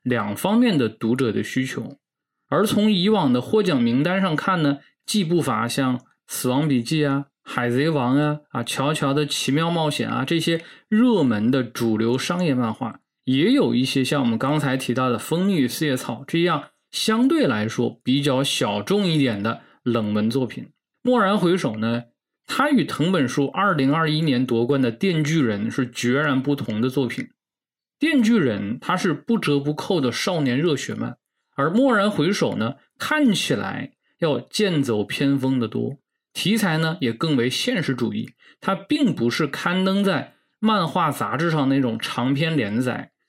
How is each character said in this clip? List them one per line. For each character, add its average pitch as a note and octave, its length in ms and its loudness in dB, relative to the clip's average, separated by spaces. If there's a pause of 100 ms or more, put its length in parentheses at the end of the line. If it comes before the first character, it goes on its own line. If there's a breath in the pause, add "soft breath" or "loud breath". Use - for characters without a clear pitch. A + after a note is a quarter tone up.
两 A2 320 -2
方 G#3 240 0
面 A#3+ 200 4
的 A#2 100 2
读 A2+ 260 -2
者 B2+ 160 0
的 G#2 120 -2
需 C3 240 -4
求。 - 320 -10 (500)
而 E3+ 160 2
从 G#3+ 260 2
以 F#3+ 180 2
往 F3 240 4
的 B2 80 2
获 G#3+ 220 0
奖 E3 180 2
名 B2 220 2
单 F#3 180 0
上 F3+ 140 0
看 F3 280 0
呢， C#3+ 160 2 (260 loud breath)
既 G#3 180 0
不 E3 200 2
乏 A#2 260 0
像 B2+ 300 -2 (280 soft breath)
《死 - 220 -4
亡 C#3 180 2
笔 C3 160 2
记》 D3+ 260 0
啊、 C#3 180 -2 (240)
《海 A#2+ 180 -2
贼 C3+ 220 0
王》 C3 300 0
啊、 D3+ 200 0 (100)
啊、 A#2+ 140 -4
乔 C#3+ 300 -2
乔 C#3+ 180 0
的 D3 140 0
奇 - 260 -4
妙 E3 180 0
冒 D#3+ 200 -2
险 A2+ 180 -4
啊， A#2+ 160 -4
这 E3 160 0
些 E3 220 -2 (260 loud breath)
热 G#3+ 340 4
门 A2 280 2
的 C3+ 120 2
主 A2+ 360 0
流 A#2 180 2
商 F3 280 -2
业 C#3+ 100 2
漫 A#2+ 180 0
画， A2 280 -10 (240)
也 C#3 260 2
有 F#3 240 2
一 B2+ 100 2
些 C3 200 0
像 C#3 180 0
我 A#2+ 40 2
们 A2+ 120 0
刚 C#3 200 0
才 C3+ 180 0
提 B2+ 180 -2
到 B2+ 160 0
的 A#2+ 80 0
《蜂 E3+ 260 -2
蜜 G3 120 2
与 B2+ 120 2
四 - 160 -4
叶 C3+ 120 0
草》 - 280 -8
这 E3+ 180 -2
样 E3+ 280 -2 (220)
相 A3+ 340 2
对 D4 200 4
来 A2 220 0
说 A#2 340 -2
比 C3+ 200 0
较 C#3 220 2
小 G#2+ 360 -2
众 G3+ 240 0
一 E3 140 2
点 A2+ 240 0
的 A2 200 -4 (200 loud breath)
冷 A2+ 300 0
门 G#2+ 180 0
作 B2+ 160 -2
品。 - 220 -12 (340)
蓦 B3 160 2
然 G3+ 180 2
回 F3 200 2
首 A2+ 220 -2
呢， A#2 260 -2 (420)
它 D4 240 0
与 A3+ 140 4
藤 D#3+ 260 -2
本 F3 160 2
树 C#3 220 0
二 F#3+ 260 0
零 C#3 180 2
二 D#3+ 160 2
一 D#3 120 0
年 C3 260 2
夺 A#2 180 2
冠 C#3 160 2
的 A#2 160 2
《电 E3 280 2
锯 D#3+ 180 0
人》 G#2+ 280 0
是 B2+ 200 -2
决 B2 300 0
然 C#3 200 0
不 C#3+ 140 0
同 G#2+ 260 -4
的 B2 80 0
作 B2+ 200 -2
品。 - 160 -8 (720)
《电 D4 240 2
锯 A3+ 140 4
人》 G#2+ 440 0
它 F3+ 160 -2
是 F3+ 160 0
不 A3+ 240 -2
折 D3 220 0
不 C#3+ 160 -4
扣 F3 260 -2
的 B2 120 0
少 F3 280 -2
年 B2+ 160 0
热 D#3 200 0
血 - 180 -8
漫， A#2 220 -8 (380)
而 C#3+ 180 0
《蓦 B3+ 200 4
然 G#3 180 2
回 E3+ 220 0
首》 C3+ 240 0
呢， A2 180 -4 (240 soft breath)
看 D4 340 2
起 D#3 220 0
来 - 380 -6 (260)
要 C#3+ 220 -2
剑 F3 420 -2
走 G#2+ 220 0
偏 C#3 340 0
锋 C3 220 0
的 A2+ 80 -2
多， A#2 300 -6 (340)
题 G#3 240 0
材 F3 220 0
呢 D#3+ 220 -2
也 A#2+ 120 0
更 D3+ 240 -2
为 A#2+ 120 2
现 A3+ 320 -2
实 C3+ 140 -2
主 A#2 180 -4
义。 A2+ 180 -6 (300 soft breath)
它 G3 140 -2
并 A#3 400 0
不 A#2 160 0
是 D#3 160 -2
刊 F3+ 380 -2
登 G3 180 0
在 E3 320 -2 (240 soft breath)
漫 G#3+ 280 2
画 D#3 260 0
杂 A2 240 -4
志 E3 140 0
上 D3 180 2
那 C3+ 120 2
种 A#2 180 0
长 B2 360 -2
篇 D#3+ 220 0
连 A2 240 0
载， B2 320 -4 (160)